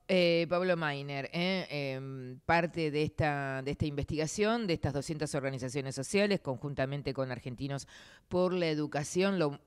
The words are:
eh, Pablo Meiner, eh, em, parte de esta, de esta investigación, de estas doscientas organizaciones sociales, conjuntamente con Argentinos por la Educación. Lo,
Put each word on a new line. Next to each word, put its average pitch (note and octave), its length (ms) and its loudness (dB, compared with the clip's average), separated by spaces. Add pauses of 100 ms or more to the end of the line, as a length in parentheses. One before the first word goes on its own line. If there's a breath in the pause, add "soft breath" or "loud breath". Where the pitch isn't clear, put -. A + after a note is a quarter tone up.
eh, E3+ 400 6
Pablo F3+ 280 2
Meiner, C#3+ 560 -4
eh, F3+ 360 0
em, C3+ 760 -6
parte E3 460 2
de D3+ 120 2
esta, C#3+ 580 0
de C3+ 100 -2
esta - 140 -2
investigación, D#3 840 0
de E3+ 60 2
estas D3 200 -2
doscientas D3 420 -4
organizaciones C3+ 600 -4
sociales, G3 440 2
conjuntamente C#3 720 -4
con C3 180 -2
Argentinos C3 580 -6 (400 loud breath)
por F3+ 240 4
la F3 160 2
Educación. D3+ 680 2
Lo, D3 300 0